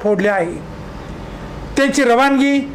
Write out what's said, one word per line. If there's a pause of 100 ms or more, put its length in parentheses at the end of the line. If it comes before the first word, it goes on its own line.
फोडले
आहे. (1200)
त्यांची
रवानगी